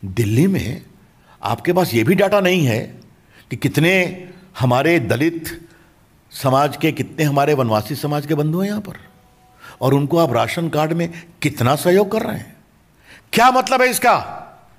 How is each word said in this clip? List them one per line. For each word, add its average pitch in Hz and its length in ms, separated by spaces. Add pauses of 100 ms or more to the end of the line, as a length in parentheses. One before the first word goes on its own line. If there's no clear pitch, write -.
दिल्ली 110 420
में 147 400 (560)
आपके 117 300
पास 175 220
ये 113 100
भी 156 100
डेटा 202 260
नहीं 180 260
है 113 340 (500)
कि 127 60
कितने 165 720 (300)
हमारे 139 420
दलित 151 680 (640)
समाज 135 460
के, 160 160
कितने - 320
हमारे 143 300
वनवासी 113 400
समाज 147 320
के 156 80
बंधु 151 260
हैं 196 80
यहाँ 208 120
पर, - 160 (840)
और 131 140
उनको 143 240
आप 160 140
राशन 117 360
कार्ड 151 240
में 170 320 (180)
कितना 135 340
सहयोग 190 360
कर 220 100
रहे - 160
हैं? - 180 (760)
क्या 233 180
मतलब 254 320
है 254 60
इसका? 226 500 (400)